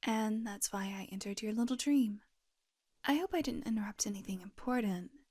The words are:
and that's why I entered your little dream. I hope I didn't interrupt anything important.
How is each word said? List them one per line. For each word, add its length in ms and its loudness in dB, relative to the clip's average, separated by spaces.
and 440 0
that's 260 -2
why 120 -2
I 260 -6
entered 320 -6
your 100 -2
little 240 2
dream. 440 4
I 100 4
hope 200 2
I 60 2
didn't 260 -2
interrupt 400 -2
anything 340 -6
important. 680 -2